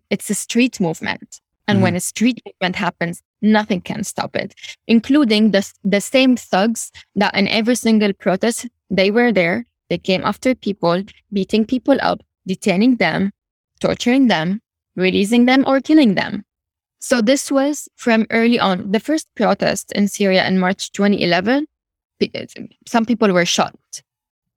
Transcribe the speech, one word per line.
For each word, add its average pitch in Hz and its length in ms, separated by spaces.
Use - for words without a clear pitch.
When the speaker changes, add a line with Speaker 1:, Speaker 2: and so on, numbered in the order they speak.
Speaker 1:
it's - 180
a 214 60
street - 440
movement, - 600
and 202 140
when 185 120
Speaker 2:
Mm-hmm. 175 40
Speaker 1:
a 185 40
street 233 440
movement 185 320
happens, 175 460
nothing 214 400
can - 240
stop - 320
it, - 180
including 220 640
the, 196 140
the 196 200
same 262 340
thugs 220 560
that 196 200
in 196 140
every 226 280
single 214 360
protest, 214 560
they 190 200
were 240 220
there, 190 320
they 175 80
came 185 260
after 254 320
people, 185 480
beating 202 320
people 262 380
up, - 200
detaining 202 500
them, 180 340
torturing 240 480
them, 180 320
releasing 196 520
them 254 200
or 269 140
killing 262 360
them. - 280
So 247 240
this 269 280
was 277 460
from 220 320
early 233 300
on. 190 340
The 214 80
first 311 340
protest 190 580
in 202 160
Syria 190 380
in 185 120
March 185 340
twenty 202 300
eleven, 202 440
pe-, - 120
some 226 200
people 220 260
were 180 140
shot - 280